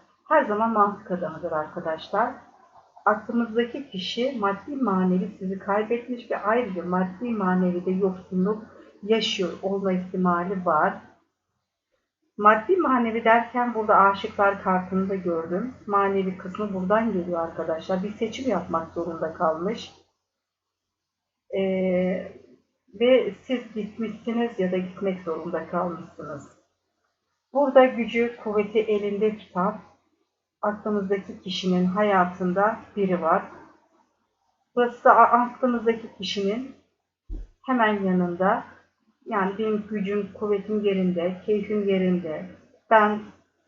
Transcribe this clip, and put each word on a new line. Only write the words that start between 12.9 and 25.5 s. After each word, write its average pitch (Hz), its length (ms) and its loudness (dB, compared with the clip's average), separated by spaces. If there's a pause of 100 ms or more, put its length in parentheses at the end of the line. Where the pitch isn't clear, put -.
derken 233 500 2
burada 214 220 2
aşıklar 196 680 4
kartını 190 460 -2
da 196 60 -2
gördüm. 180 600 -4 (100)
Manevi 196 520 0
kısmı 196 360 -8
buradan 202 400 0
geliyor 175 260 -2
arkadaşlar. 165 640 -4
Bir 208 80 -6
seçim 240 380 -4
yapmak 170 440 -4
zorunda 165 400 -6
kalmış. 170 600 -4 (1600)
Ee, 190 40 0 (1400)
ve 233 420 4
siz - 320 -6
gitmişsiniz 226 840 -4
ya 185 120 2
da 185 60 0
gitmek 185 460 -4
zorunda 160 440 -6